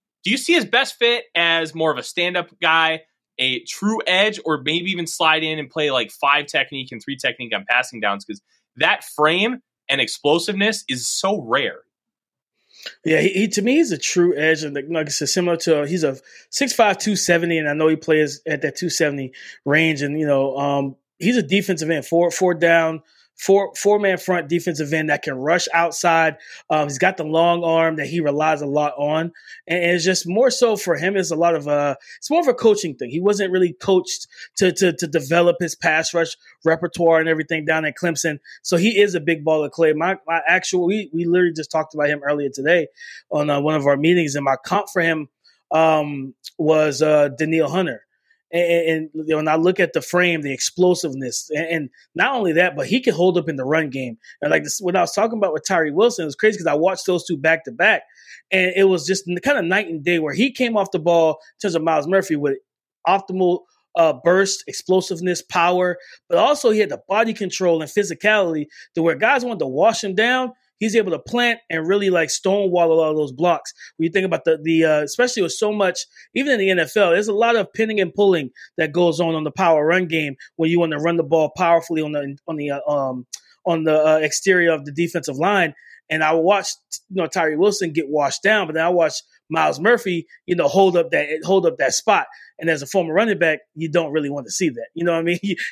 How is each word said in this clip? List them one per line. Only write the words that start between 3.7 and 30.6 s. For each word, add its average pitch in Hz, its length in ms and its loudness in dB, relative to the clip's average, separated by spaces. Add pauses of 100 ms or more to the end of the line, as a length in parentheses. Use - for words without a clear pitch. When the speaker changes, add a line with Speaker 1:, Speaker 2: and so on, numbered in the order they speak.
Speaker 1:
edge, 196 360 0
or 151 200 -2
maybe 170 260 0
even 175 160 -4
slide 160 380 0
in 156 160 -6
and 139 100 -12
play, 147 220 -2
like, 120 200 -2
five 143 360 0
technique 135 440 -6
and 117 100 -14
three 139 140 -10
technique 123 400 -6
on 101 140 -6
passing 123 300 -2
downs? 101 260 -4
'Cause 104 160 -14 (360)
that 160 260 0 (120)
frame 190 460 0 (260)
and 135 140 0
explosiveness 190 880 -2
is 123 180 -6
so 196 360 -4
rare. 120 380 -4 (1200)
Speaker 2:
Yeah, 156 160 2
he, 175 80 2
he, 196 200 0
to 208 120 -2
me, 240 140 2
he's 302 160 2
a 156 60 -2
true 175 380 2
edge, 156 280 0
and 143 120 -8
like, 139 140 -6
like 160 160 -2
I 147 60 -10
said, 143 180 -4
similar 175 280 0
to, 151 280 0
he's 160 180 -2
a 135 140 -2 (320)
six - 240 -2
five, 208 240 4
two 208 180 -2
seventy, 170 440 0
and 151 100 -2
I 147 40 -2
know 156 140 2
he 160 80 4
plays 156 520 0
at 151 160 -4
that 143 120 -4
two 175 140 -4
seventy 143 440 -2 (320)
range, 151 360 2
and, 143 180 -4
you 156 60 -2
know, 135 320 0
um, 139 380 -2 (240)
he's 240 180 2
a 214 60 2
defensive 165 480 -2
end, 151 140 -2
four, 170 260 2
four 180 240 0
down, 165 480 2 (360)
four, 196 360 2
four-man 202 420 2
front 175 320 -2
defensive 156 440 -4
end 156 180 -2
that 147 100 0
can 143 140 -6
rush 156 360 0
outside. 165 640 2 (340)
Um, 156 160 2
he's 143 100 -8
got 185 200 0
the 165 60 -6
long 170 400 2
arm 165 340 2
that 147 100 -6
he 165 120 -4
relies 151 440 0
a - 20 -6
lot 147 320 -2
on, 156 340 -2 (360)
and, 170 160 -2
and 170 80 2
it's 175 120 0
just 180 240 0
more 220 220 2
so 233 260 2